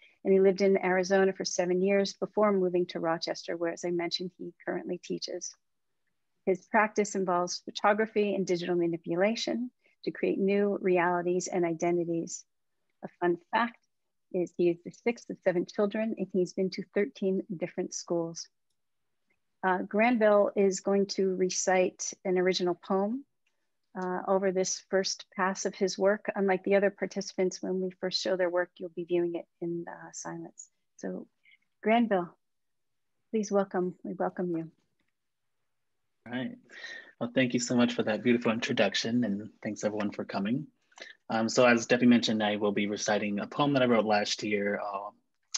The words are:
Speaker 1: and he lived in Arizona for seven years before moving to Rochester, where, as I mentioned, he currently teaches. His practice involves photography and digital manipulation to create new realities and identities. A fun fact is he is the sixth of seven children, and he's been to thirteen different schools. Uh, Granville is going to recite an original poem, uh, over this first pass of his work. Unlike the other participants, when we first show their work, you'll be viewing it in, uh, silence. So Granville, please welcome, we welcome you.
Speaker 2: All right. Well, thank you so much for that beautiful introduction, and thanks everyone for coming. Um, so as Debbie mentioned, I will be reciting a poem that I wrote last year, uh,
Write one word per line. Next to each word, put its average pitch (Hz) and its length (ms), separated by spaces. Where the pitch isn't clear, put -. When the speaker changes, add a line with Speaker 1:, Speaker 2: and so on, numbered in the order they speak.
Speaker 1:
and 196 80
he 190 80
lived 190 220
in 196 220
Arizona 190 480
for 190 120
seven 180 380
years 196 320
before 208 380
moving 180 340
to 175 140
Rochester, 170 560
where, 170 160
as - 120
I 175 60
mentioned, 175 480
he 175 140
currently 175 340
teaches. - 560
His 185 200
practice 214 480
involves 180 500
photography 208 720
and 196 100
digital 180 300
manipulation 190 960
to - 60
create - 300
new 202 400
realities 180 680
and 175 180
identities. 170 800
A 196 40
fun 175 180
fact 233 260
is 175 240
he 175 140
is 170 140
the 185 60
sixth - 400
of 190 140
seven 180 280
children, 220 460
and 185 140
he's 180 200
been 190 180
to 185 120
thirteen 196 520
different - 380
schools. 170 540
Uh, 185 180
Granville 208 720
is 196 240
going 196 260
to 190 300
recite 185 760
an 185 120
original 180 380
poem, 208 500
uh, 185 300
over 190 240
this 185 400
first 190 340
pass 190 300
of 190 100
his 185 200
work. 208 380
Unlike 196 300
the 196 100
other 196 160
participants, 190 720
when 185 180
we 185 100
first 185 200
show 190 140
their 180 160
work, 180 280
you'll 180 100
be 170 160
viewing 170 320
it - 100
in, 170 280
uh, 165 240
silence. - 560
So 185 320
Granville, 214 540
please 208 220
welcome, 196 500
we 190 120
welcome 180 420
you. 160 120
Speaker 2:
All 117 60
right. 127 260
Well, 120 120
thank 127 220
you 123 60
so 127 160
much 120 180
for 113 80
that 110 220
beautiful 120 260
introduction, 113 720
and 104 260
thanks 107 220
everyone 104 260
for - 140
coming. 110 420
Um, 113 180
so 127 180
as 117 200
Debbie 123 200
mentioned, 113 360
I 107 140
will 104 160
be 101 160
reciting 104 500
a - 80
poem 143 280
that 131 80
I 123 40
wrote 113 200
last 104 360
year, 101 420
uh, 101 260